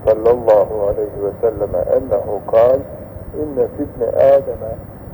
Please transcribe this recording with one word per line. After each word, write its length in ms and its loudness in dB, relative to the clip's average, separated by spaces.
صلى 260 4
الله 560 2
عليه 340 -4
وسلم 540 -2
أنه 720 0
قال: 320 4
"إن 420 -2
في 60 -4
ابن 320 -4
آدم 460 4